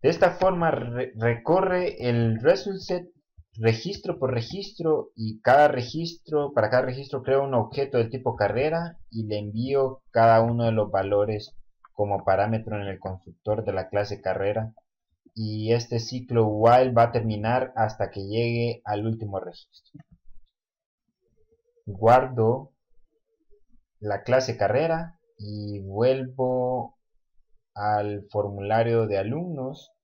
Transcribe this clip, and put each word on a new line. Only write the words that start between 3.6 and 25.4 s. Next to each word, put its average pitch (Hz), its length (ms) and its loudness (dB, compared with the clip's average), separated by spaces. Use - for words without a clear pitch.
por 123 160 -2
registro 156 800 -4
y 110 260 -8
cada 143 280 6
registro, 147 840 -4
para 107 180 2
cada 127 120 4
registro 131 400 -6
creo 135 220 2
un 135 100 -4
objeto 127 440 0
del 113 120 0
tipo 120 240 -4
carrera 151 640 -2
y 113 160 -6
le 107 120 -4
envío 127 720 -2
cada 113 320 6
uno 117 220 2
de 117 80 2
los 107 180 0
valores 101 680 0
como 101 320 -2
parámetro 104 580 0
en 98 60 -6
el 95 100 -8
constructor 98 640 -6
de 101 80 -4
la 95 160 -4
clase 104 320 -4
carrera 104 540 -2
y 107 380 -2
este 120 280 -2
ciclo 120 460 -2
while 117 460 4
va 117 120 6
a 117 80 -2
terminar 113 600 -2
hasta 107 360 -4
que 98 160 -10
llegue 117 580 -2
al 107 220 -4
último 110 340 -6
registro. - 640 -20
Guardo 120 840 4
la 101 220 -6
clase 127 340 0
carrera 160 640 0
y 104 420 -10